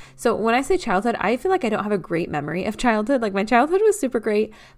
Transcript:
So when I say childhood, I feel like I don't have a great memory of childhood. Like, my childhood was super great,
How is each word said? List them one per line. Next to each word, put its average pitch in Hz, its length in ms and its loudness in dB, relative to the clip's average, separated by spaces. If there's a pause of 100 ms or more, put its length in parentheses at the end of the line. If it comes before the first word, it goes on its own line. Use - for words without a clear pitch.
(160)
So - 180 0
when 226 220 0
I 269 80 2
say 370 140 2
childhood, 220 420 0
I 220 180 0
feel 370 140 0
like 370 120 0
I 226 60 0
don't 208 140 -2
have 208 80 -4
a 208 80 2
great 165 320 -4
memory 151 340 -4
of 208 100 -4
childhood. 233 460 0
Like, 202 140 -2
my 196 80 0
childhood 277 400 2
was 427 160 4
super 247 200 -2
great, 214 320 0 (260)